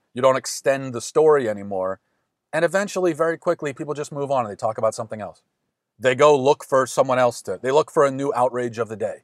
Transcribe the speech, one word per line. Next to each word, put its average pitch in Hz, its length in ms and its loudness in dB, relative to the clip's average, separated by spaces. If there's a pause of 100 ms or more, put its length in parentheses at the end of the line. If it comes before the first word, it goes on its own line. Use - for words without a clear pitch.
(120)
you 120 80 -8
don't 131 160 4
extend 135 560 -4
the 120 80 -8
story 151 480 2
anymore. 98 520 -6 (520)
And 160 120 0
eventually, 185 480 0
very 160 260 -2
quickly, 160 340 -4
people 147 220 -8
just 143 180 -10
move 143 180 -4
on 127 140 0
and 107 60 -8
they 98 60 -12
talk 113 200 -4
about 110 180 0
something 110 260 -10
else. 90 220 -14 (560)
They 127 160 2
go 147 220 6
look 135 280 2
for 131 220 2
someone 131 320 0
else 123 240 2
to, 95 200 -8
they 127 80 -2
look 156 220 2
for 151 120 4
a 139 60 2
new 139 240 -4
outrage 123 440 -2
of 110 100 -4
the 110 80 -12
day. 98 280 -6